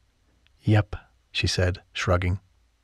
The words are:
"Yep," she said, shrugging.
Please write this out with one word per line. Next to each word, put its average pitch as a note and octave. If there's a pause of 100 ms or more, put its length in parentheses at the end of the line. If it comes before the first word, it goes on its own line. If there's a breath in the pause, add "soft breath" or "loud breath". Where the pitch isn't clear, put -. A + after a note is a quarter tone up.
(640)
"Yep," G#2+ (360)
she -
said, F2+ (120)
shrugging. F2+ (440)